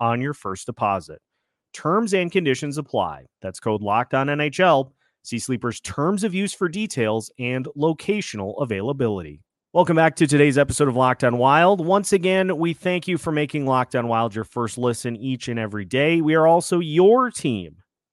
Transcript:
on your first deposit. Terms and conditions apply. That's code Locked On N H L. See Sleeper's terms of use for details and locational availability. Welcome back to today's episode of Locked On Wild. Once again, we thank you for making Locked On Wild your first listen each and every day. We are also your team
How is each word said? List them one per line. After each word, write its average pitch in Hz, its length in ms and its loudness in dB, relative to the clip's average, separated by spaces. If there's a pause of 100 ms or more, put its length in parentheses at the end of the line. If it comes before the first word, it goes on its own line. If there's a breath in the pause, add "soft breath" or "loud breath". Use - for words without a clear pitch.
on 120 220 0
your 139 120 -4
first 95 300 -10
deposit. 98 560 -4 (520)
Terms 196 420 -2
and 180 180 0
conditions 147 460 -2
apply. 87 480 -4 (160)
That's 95 180 -10
code 107 220 -2
Locked 107 320 0
On 135 160 0
N 147 100 -2
H 147 200 -2
L. 147 340 4 (280)
See 120 160 -8
Sleeper's 120 420 -4
terms 185 440 -4
of 185 100 -4
use 190 200 -4
for 185 160 -4
details 117 680 -4
and 127 280 -6 (100)
locational 147 840 -4
availability. 104 800 -4 (320)
Welcome 165 220 4
back 160 200 4
to 160 100 4
today's 143 300 4
episode 143 320 2
of 120 80 0
Locked 127 260 2
On 120 140 2
Wild. 160 480 4
Once 196 300 2
again, 185 420 0
we 165 160 -2
thank 180 340 -4
you 175 120 -2
for 170 120 -6
making 151 360 -2
Locked 127 280 0
On 120 140 -2
Wild 113 260 0
your 110 100 -6
first 117 340 -6
listen 120 380 -4
each 127 320 -8
and 117 100 -4
every 104 260 -6
day. 147 380 2
We 156 120 2
are 160 120 4
also 170 320 4
your 185 520 4
team 92 460 -6 (360)